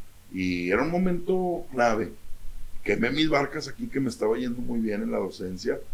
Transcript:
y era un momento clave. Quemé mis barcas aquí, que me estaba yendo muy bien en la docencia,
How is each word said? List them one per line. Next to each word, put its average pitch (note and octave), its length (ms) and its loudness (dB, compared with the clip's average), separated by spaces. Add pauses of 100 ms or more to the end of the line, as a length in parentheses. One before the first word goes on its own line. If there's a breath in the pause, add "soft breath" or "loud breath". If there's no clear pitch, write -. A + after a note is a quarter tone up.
(340)
y F2+ 380 0
era A2 100 4
un D#3+ 100 0
momento F3+ 800 0
clave. A#2 400 2 (720)
Quemé A2+ 280 2
mis D#3 180 4
barcas C#3 380 0
aquí, A#2 200 -6
que C3+ 120 -2
me C3 100 0
estaba A#2 280 2
yendo B2 240 -2
muy A#2 180 0
bien A2 240 0
en A2+ 80 -2
la A2 80 0
docencia, F#2+ 580 -4 (160)